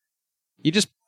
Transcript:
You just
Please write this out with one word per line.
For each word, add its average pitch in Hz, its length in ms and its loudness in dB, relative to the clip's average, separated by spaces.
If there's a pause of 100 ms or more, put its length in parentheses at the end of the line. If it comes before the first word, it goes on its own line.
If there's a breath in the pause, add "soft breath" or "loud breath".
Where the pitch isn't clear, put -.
(640)
You 156 80 0
just 196 180 -2 (180)